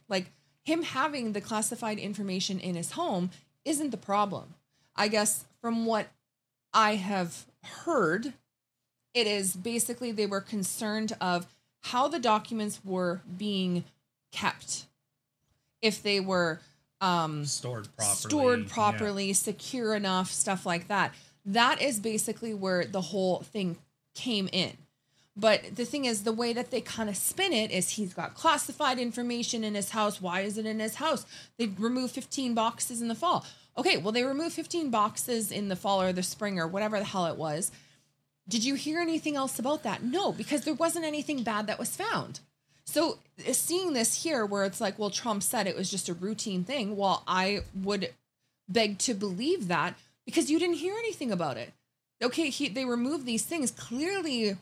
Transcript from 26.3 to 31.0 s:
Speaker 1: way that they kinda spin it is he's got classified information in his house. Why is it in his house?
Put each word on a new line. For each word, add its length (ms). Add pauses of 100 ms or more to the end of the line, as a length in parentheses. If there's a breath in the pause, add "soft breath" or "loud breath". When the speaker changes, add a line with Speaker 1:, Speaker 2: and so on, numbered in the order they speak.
Speaker 1:
way 180
that 180
they 120
kinda 320
spin 400
it 160
is 200
he's 220
got 220
classified 640
information 680
in 100
his 160
house. 300
Why 220
is 160
it 80
in 140
his 160
house? 280 (320 loud breath)